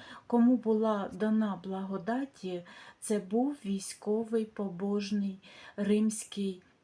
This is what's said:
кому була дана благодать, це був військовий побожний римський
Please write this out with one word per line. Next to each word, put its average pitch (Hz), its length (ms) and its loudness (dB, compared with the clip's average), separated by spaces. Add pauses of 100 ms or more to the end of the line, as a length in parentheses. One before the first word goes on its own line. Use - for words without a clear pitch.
(260)
кому 240 300 6
була 220 560 2
дана 208 520 2
благодать, 190 840 -4 (540)
це 208 180 0
був 233 460 0
військовий 220 800 -2
побожний 202 920 -2 (380)
римський 208 840 0 (220)